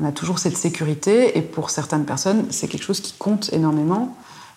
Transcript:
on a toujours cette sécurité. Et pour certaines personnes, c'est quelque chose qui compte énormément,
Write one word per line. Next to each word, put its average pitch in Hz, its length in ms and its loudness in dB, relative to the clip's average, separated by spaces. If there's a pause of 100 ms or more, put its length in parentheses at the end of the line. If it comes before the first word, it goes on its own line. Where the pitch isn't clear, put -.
on 156 60 0
a 143 60 2
toujours 165 260 -2
cette 175 180 0
sécurité. 175 800 2
Et 160 60 2
pour - 260 -6
certaines 151 380 0
personnes, 190 440 2
c'est - 160 -4
quelque - 180 -6
chose 196 160 -2
qui - 180 -10
compte 208 340 0
énormément, 160 640 2 (400)